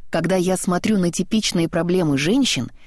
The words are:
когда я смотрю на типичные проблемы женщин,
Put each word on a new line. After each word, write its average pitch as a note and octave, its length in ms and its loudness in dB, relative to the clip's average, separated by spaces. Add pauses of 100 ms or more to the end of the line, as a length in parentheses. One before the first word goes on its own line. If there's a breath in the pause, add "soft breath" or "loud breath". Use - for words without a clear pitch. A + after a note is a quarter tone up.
когда E3+ 280 0
я F#3 180 2
смотрю F#3 420 0
на F3 140 2
типичные F3+ 560 0
проблемы E3+ 500 0
женщин, E3+ 540 0 (160 soft breath)